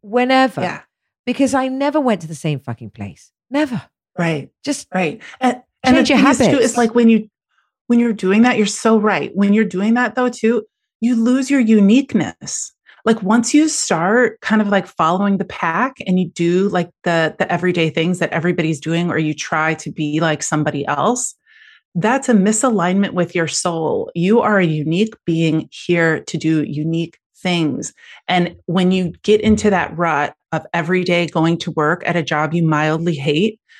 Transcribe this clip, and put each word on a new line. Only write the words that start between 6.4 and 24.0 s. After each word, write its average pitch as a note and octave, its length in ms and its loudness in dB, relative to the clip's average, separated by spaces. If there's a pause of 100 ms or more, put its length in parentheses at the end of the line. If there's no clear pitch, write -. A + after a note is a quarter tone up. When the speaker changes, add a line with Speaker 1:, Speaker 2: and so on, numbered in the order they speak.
Speaker 1:
habits. A3+ 260 2
Speaker 2:
is, - 60 -4
like, A3+ 180 2
when A#3+ 140 6
you, G#3+ 200 2 (580)
when A#3+ 120 2
you're A#3 140 2
doing G3+ 300 2
that, B3 140 4
you're G#3+ 80 2
so A3 320 2
right. G3 380 0
When G3+ 160 4
you're A3 140 4
doing G#3+ 300 0
that, A#3+ 200 -2
though, B3 140 0
too, A#3+ 340 0 (380)
you A#3+ 140 0
lose B3 340 0
your C#4 120 2
uniqueness. G#3+ 1120 2 (320)
Like, A3+ 180 0
once A3+ 300 0
you D4+ 160 4
start G3+ 720 0
kind G#3+ 200 2
of, G3+ 60 0
like, G3 200 0
following F#3+ 500 0
the F3+ 80 -4
pack F#3 600 -4
and F3+ 140 2
you F3+ 100 -2
do, F3 400 0
like, F3 200 -2 (160)
the, E3 340 0
the - 120 -2
everyday F3 380 0
things E3+ 300 -2
that E3+ 120 -2
everybody's E3 480 -2
doing, E3+ 300 -2
or B2+ 80 -2
you D#3 160 -2
try D#3 420 -2
to - 160 -12
be D3+ 280 -4
like D#3+ 240 -2
somebody D3 420 -4
else, D#3 500 -2 (600)
that's B3+ 340 -2
a B3 40 2
misalignment G3+ 800 0
with E3+ 200 -2
your E3 140 -2
soul. D#3+ 680 -4